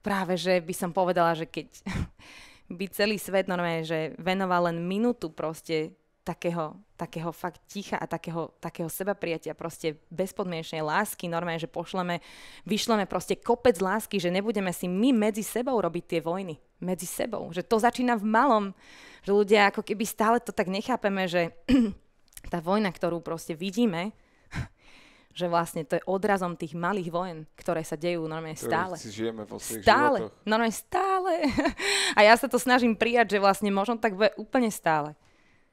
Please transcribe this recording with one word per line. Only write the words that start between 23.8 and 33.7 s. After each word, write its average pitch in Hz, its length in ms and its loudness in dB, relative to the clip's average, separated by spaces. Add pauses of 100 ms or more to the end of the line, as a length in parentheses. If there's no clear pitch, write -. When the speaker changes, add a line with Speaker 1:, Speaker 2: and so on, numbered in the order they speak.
Speaker 1:
<laughs> - 680 -20
že 175 120 -2
vlastne 170 380 -2
to 170 100 0
je - 80 -2
odrazom 185 480 0
tých 165 240 -10
malých 175 320 -2
vojen, 170 300 -6 (180)
ktoré 165 240 -2
sa 156 160 -6
dejú 170 320 -2
normálne 160 300 -8
Speaker 2:
Ktoré 117 100 -4
Speaker 1:
stále. 175 300 0
Speaker 2:
si 113 100 -12
žijeme 110 400 -6
vo 107 80 -12
svojich 110 240 -8
Speaker 1:
Stále. 233 460 4
Speaker 2:
životoch. - 180 -18
Speaker 1:
Normálne 226 300 2
stále. 381 580 0 (420)
<laughs> 392 420 0
A - 100 6
ja 226 100 12
sa - 80 -2
to 247 160 0
snažím 247 320 4
prijať, 220 440 2
že 196 40 4
vlastne 196 320 4